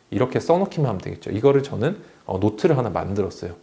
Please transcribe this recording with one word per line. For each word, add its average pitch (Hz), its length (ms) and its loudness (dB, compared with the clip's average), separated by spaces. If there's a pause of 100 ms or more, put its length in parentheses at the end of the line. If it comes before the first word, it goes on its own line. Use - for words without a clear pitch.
(120)
이렇게 123 280 0
써놓기만 165 480 2
하면 98 140 -2
되겠죠. - 300 -10
이거를 135 320 4
저는, 110 340 -2 (300)
어, 95 100 -4
노트를 127 400 2
하나 117 140 -2
만들었어요. 90 720 -4